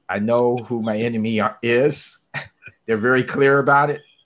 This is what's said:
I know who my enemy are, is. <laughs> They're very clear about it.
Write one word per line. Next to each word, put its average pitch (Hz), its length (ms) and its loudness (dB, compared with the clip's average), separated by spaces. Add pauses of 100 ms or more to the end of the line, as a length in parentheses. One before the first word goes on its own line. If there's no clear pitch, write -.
I 95 100 -4
know 120 380 0
who 117 240 -6
my 110 160 -4
enemy 113 440 -2
are, - 220 -2
is. 123 560 0 (160)
<laughs> - 520 -18
They're 113 100 0
very 123 260 2
clear 139 360 2
about 143 320 4
it. - 100 -8 (260)